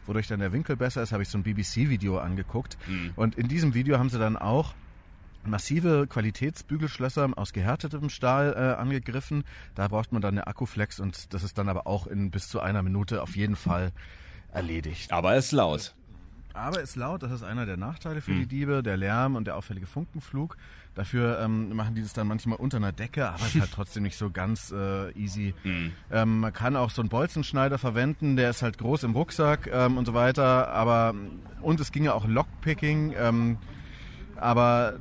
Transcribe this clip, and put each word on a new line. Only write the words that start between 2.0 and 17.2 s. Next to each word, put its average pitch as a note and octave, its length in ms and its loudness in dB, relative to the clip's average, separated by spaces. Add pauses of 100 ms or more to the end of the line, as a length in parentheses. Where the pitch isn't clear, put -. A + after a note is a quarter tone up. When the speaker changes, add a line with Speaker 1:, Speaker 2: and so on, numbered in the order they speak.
Speaker 1:
angeguckt. F#2+ 580 -4 (100)
Speaker 2:
Hm. F2 300 -4
Speaker 1:
Und A2 200 2
in A#2+ 120 0
diesem D#3 240 2
Video C3 260 4
haben B2+ 120 4
sie A#2+ 80 0
dann A2 180 2
auch B2 380 0 (720)
massive C#3+ 600 2
Qualitätsbügelschlösser C3+ 1300 -2
aus G2 180 -4
gehärtetem C#3+ 560 -2
Stahl, C#3 440 2
äh, B2+ 260 0
angegriffen. C3+ 640 -2 (300)
Da G2 140 2
braucht G#2+ 240 -2
man A2+ 80 0
dann G2+ 140 0
eine G2+ 120 -2
Akkuflex - 540 -4
und G2 320 -6
das F#2 100 -4
ist G2 140 -6
dann G2+ 140 0
aber F2+ 160 -2
auch G2 200 -2
in G2+ 240 -2
bis F#2 180 -6
zu - 120 -4
einer G2 220 2
Minute F#2+ 400 0
auf E2 140 -8
jeden G#2 200 2
Fall F2+ 360 0 (600)
erledigt. D#2+ 600 -6
Speaker 2:
Aber F2 240 4
ist C3 160 2
laut. E2 420 2 (580)
Speaker 1:
Aber D3 280 -6
ist C#3 160 -8
laut, D3 260 -6